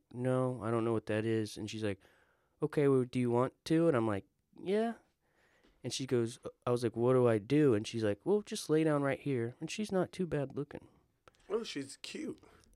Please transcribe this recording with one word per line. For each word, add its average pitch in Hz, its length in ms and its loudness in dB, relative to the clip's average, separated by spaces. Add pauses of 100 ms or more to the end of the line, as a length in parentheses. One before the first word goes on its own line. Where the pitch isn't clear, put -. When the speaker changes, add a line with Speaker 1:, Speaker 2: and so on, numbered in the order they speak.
(120)
Speaker 1:
"No, 127 500 -2
I 110 80 -4
don't 117 140 0
know 117 80 0
what 110 140 -2
that 107 180 0
is." 110 320 -2
And 101 120 -8
she's 107 140 -8
like, 101 180 -4 (600)
"Okay, 147 240 2
well, 135 180 6
do 127 140 -4
you 120 120 2
want 123 220 2 (140)
to?" 165 220 4
And 147 80 4
I'm 113 100 4
like, 101 180 0 (380)
"Yeah." 220 320 -2 (880)
And 123 100 -6
she 135 140 -6
goes, 120 320 0 (280)
I 123 40 0
was 120 140 0
like, 110 100 0
"What 120 200 2
do 123 120 6
I 113 120 4
do?" 135 360 4
And 107 120 0
she's 113 180 -4
like, 101 200 0
"Well, 208 180 0
just - 280 -8
lay 156 140 4
down 147 180 2
right 139 160 -2
here." 117 420 -2
And 160 100 -8
she's 214 200 -6
not 185 220 0
too 185 140 -4
bad 147 300 -4
looking. - 300 -10 (640)
Speaker 2:
Oh, 220 160 -4
she's - 380 -10
cute. - 380 -10 (360)